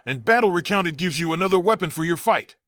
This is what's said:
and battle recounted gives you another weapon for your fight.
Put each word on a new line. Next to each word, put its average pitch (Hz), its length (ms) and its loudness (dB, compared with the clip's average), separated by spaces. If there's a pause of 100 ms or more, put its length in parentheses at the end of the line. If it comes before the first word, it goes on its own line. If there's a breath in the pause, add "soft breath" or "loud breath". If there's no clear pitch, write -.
and 127 180 -6
battle 226 260 4
recounted 175 460 -2
gives 156 240 -2
you 165 120 -2
another 185 260 2
weapon 190 320 0
for 160 140 -4
your 170 120 0
fight. 160 400 -2 (120)